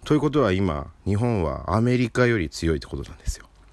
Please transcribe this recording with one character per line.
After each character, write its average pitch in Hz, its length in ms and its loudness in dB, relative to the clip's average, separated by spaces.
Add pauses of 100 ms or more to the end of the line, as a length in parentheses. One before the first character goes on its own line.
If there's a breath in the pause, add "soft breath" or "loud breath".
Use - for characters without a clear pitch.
と - 100 0
い 151 40 6
う - 20 2
こ 143 120 0
と 143 100 2
は 104 100 4
今、 90 400 -2 (140)
日 98 100 0
本 110 300 0
は 69 280 -4
ア 107 60 4
メ 123 180 2
リ 127 120 0
カ 123 180 2
よ 117 100 2
り 78 120 -2
強 80 260 0
い - 20 0
っ - 40 -4
て - 60 -16
こ 71 100 -8
と 65 120 -10
な - 60 -16
ん - 20 -20
で - 80 -20
す - 120 -2
よ。 - 100 -20 (260)